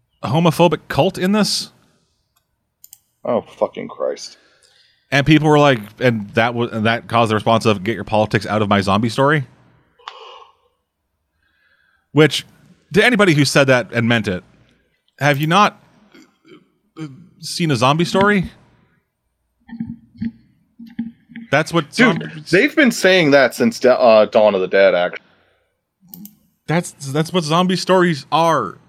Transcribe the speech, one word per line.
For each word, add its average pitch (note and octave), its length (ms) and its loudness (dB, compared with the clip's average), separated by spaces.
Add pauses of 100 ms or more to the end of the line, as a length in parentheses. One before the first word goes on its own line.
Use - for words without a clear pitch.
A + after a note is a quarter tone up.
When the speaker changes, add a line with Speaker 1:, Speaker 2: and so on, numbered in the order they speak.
(240)
Speaker 1:
homophobic D#3+ 640 0
cult F3+ 300 -2
in F#3 140 -2
this. - 400 -2 (1500)
Speaker 2:
Oh, A#2+ 160 -2
fucking - 460 -8
Christ. - 500 -10 (760)
Speaker 1:
And C3+ 140 0
people D3+ 240 4
were D3+ 100 4
like, C#3 200 4 (200)
and A2 360 -2
that A#2 180 0
was, A#2 180 -4
and A2 140 -4
that A#2 220 -2
caused A#2 240 0
the A2 40 2
response A2 300 0
of, G2+ 180 0
"Get G#2+ 120 -4
your F#2+ 80 -10
politics G#2+ 420 -2
out G#2+ 160 -4
of G2+ 80 -2
my G2+ 120 2
zombie G2 280 -2
story." C#3 380 -2 (2750)
Which, D3 340 2 (480)
to G#3 100 4
anybody G#3 300 2
who C#3+ 100 2
said C#3 220 2
that B2+ 260 0
and A#2 160 -2
meant A#2 200 0
it, F2+ 160 -6 (760)
have C#3 200 0
you D#3 80 -4
not F#3+ 340 0 (1600)
seen - 300 -4
A C3+ 60 0
Zombie D3 300 0
Story? G3 440 0 (3000)
That's D3 200 -2
what E3 200 -4
Speaker 2:
Dude, A3 280 2
Speaker 1:
zombies D#3 300 -14
Speaker 2:
they've C4+ 260 2
been C4+ 160 4
saying F#3 400 2
that C3+ 220 4
since A#2 260 -2
Da-, B2+ 140 4
uh, A2 320 6
Dawn G#2+ 300 2
of F#2 60 -2
the F2+ 60 -2
Dead, G2 280 4
actually. F2 280 -4 (1400)
Speaker 1:
That's, E3+ 260 -6
that's D3 400 -6
what F3 120 -2
zombie F3 320 0
stories F3 560 0
are. D3+ 580 -2